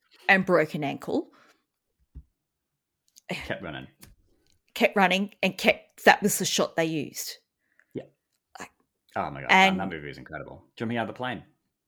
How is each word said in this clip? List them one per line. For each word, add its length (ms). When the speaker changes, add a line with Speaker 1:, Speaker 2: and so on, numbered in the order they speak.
Speaker 1:
and 180
broke 280
an 100
ankle. 480
Speaker 2:
Kept 340
running. 240
Speaker 1:
Kept 220
running 460
and 160
kept, 480
that 160
was 160
the 80
shot 300
they 100
used. 520
Speaker 2:
Yeah. 100
Speaker 1:
Like, 120
Speaker 2:
Oh 140
my 120
God, 80
Speaker 1:
and 300
Speaker 2:
that, 100
that 60
movie 140
is 80
incredible. 460
Jumping 220
out 60
of 120
the 20
plane. 260